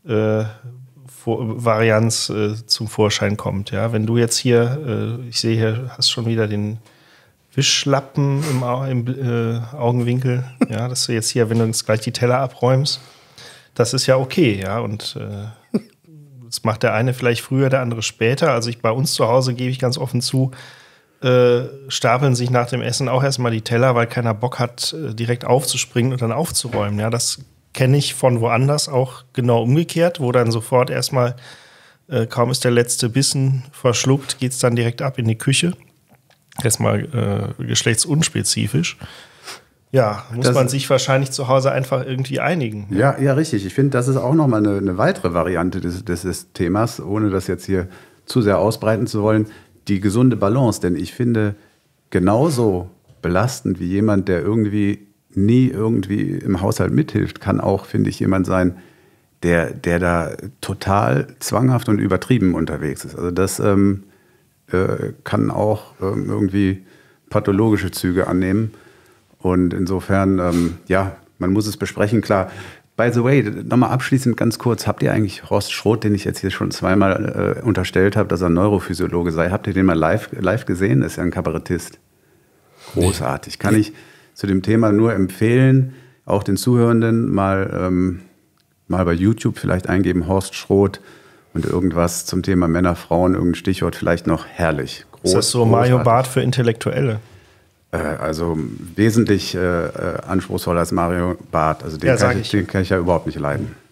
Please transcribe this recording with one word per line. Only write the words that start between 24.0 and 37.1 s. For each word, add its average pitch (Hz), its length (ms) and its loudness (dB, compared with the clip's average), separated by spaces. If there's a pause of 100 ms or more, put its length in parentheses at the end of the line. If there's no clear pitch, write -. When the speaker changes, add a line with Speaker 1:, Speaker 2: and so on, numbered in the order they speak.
Speaker 1:
keiner 117 260 -2
Bock 113 260 -4
hat, - 340 -4
äh, 147 200 -8
direkt 117 320 -4
aufzuspringen 127 680 0
und 123 80 -4
dann 117 100 0
aufzuräumen. 110 680 -2
Ja, 107 100 -2
das 117 300 -4 (340)
kenne 131 240 4
ich 143 180 -2
von 123 240 2
woanders 127 480 2
auch 127 360 -2 (100)
genau 120 280 2
umgekehrt, 165 600 0
wo 123 100 0
dann 120 200 4
sofort 123 380 0
erstmal, 127 460 -2 (720)
äh, 117 200 -2
kaum 120 220 0
ist 120 140 -4
der 127 80 2
letzte 120 380 0
Bissen 135 600 0
verschluckt, 135 680 0
geht's 123 200 -4
dann 120 160 2
direkt 117 260 -2
ab 135 180 -4
in 117 80 0
die 110 100 0
Küche. 175 360 0 (920)
Erstmal, 107 960 -2